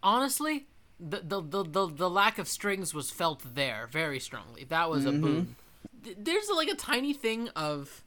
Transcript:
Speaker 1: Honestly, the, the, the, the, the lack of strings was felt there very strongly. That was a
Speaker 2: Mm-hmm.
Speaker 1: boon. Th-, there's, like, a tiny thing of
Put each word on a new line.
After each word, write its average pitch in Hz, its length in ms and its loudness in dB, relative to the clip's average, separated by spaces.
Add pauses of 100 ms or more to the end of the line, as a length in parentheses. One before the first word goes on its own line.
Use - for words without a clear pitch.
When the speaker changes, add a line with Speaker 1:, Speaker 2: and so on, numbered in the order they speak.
Speaker 1:
Honestly, 277 640 2 (320)
the, 170 220 -6
the, 190 220 -2
the, 165 200 -2
the, 185 260 2
the 165 220 0
lack 202 280 4
of 180 100 -4
strings 196 460 -2
was 147 160 -4
felt 151 440 -2
there 120 380 -2
very 151 260 0
strongly. 120 460 -10
That 165 240 2
was 147 160 2
a 143 60 4
Speaker 2:
Mm-hmm. 147 100 4
Speaker 1:
boon. 160 360 2 (460)
Th-, 208 160 -12
there's, 349 380 0
like, 311 120 2
a 370 60 0
tiny 285 380 0
thing 226 420 -2
of 147 520 -4